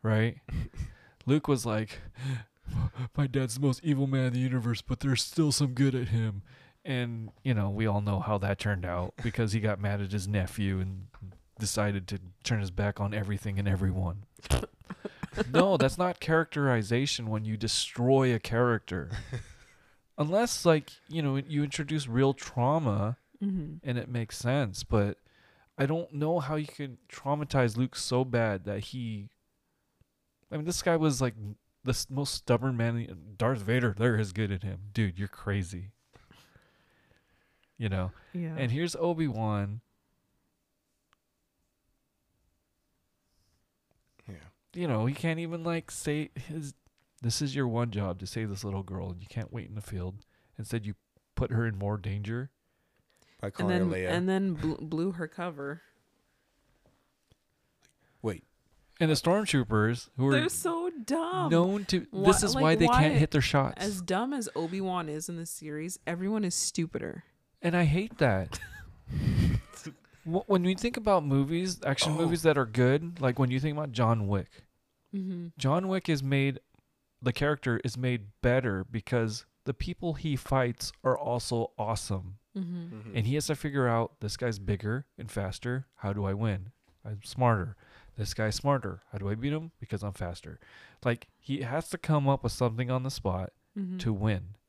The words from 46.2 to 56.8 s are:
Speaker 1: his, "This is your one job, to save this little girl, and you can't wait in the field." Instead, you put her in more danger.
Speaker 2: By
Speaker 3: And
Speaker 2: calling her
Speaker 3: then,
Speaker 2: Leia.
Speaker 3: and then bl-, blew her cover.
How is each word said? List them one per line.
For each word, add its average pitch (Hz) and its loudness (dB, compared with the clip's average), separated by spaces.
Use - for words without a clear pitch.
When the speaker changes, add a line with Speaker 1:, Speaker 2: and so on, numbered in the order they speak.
Speaker 1:
his, 147 -10
"This 117 0
is 139 -2
your 139 2
one 117 0
job, 95 -2
to 95 -8
save 110 -4
this 98 -6
little 98 -4
girl, 92 -6
and 90 -10
you 95 -16
can't - -8
wait 110 -10
in 107 -12
the 107 -8
field." 92 -8
Instead, 110 -6
you 104 -6
put - 0
her 117 2
in 107 -2
more 101 -2
danger. 104 -4
Speaker 2:
By 101 -6
Speaker 3:
And 101 -6
Speaker 2:
calling 180 0
her 180 2
Speaker 3:
then, 87 2
Speaker 2:
Leia. 92 -2
Speaker 3:
and 175 2
then 190 2
bl-, 156 -2
blew 165 -2
her 165 -8
cover. 151 -8